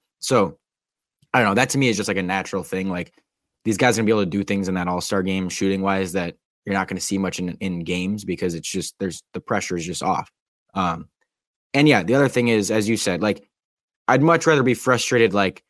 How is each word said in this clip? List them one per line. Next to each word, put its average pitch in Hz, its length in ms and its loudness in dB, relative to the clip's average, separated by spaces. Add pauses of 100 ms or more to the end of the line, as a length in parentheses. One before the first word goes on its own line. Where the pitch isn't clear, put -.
(180)
So 101 400 0 (720)
I 127 60 6
don't 110 100 4
know. 101 60 2
That 131 160 2
to 139 80 -2
me 127 100 2
is 104 80 0
just, 98 100 -4
like, 98 100 -2
a 95 60 -2
natural 92 380 -4
thing. 95 300 -6
Like, 87 220 -8 (520)
these 110 120 0
guys 120 200 4
are 113 40 0
gonna 107 60 2
be 107 40 4
able 107 120 4
to 90 60 -2
do 98 140 -2
things 98 240 -2
in 95 60 -4
that 90 160 -2
All-Star 90 340 -2
game 95 240 -2
shooting 95 340 -2
wise 95 300 -2
that 85 240 -4 (300)
you're 101 80 -4
not 95 160 -2
gonna 92 100 -6
see - 180 -4
much 95 220 -2
in, 90 120 -6 (100)
in 92 180 -6
games 90 460 -4
because 90 300 -4
it's 78 140 -8
just, - 300 -6
there's, 87 320 -6
the - 80 -10
pressure 92 380 -4
is 80 80 -6
just 82 180 -8
off. 87 260 -2 (440)
Um, 87 340 -4 (680)
and 143 140 4
yeah, 113 160 4
the 95 100 0
other 139 140 4
thing 120 220 0
is, 107 220 2
as 107 180 0
you 110 80 2
said, 90 240 -2
like, 104 260 -2 (600)
I'd 135 120 6
much 160 240 4
rather 151 180 4
be 123 100 2
frustrated, 117 600 2
like, 98 360 -2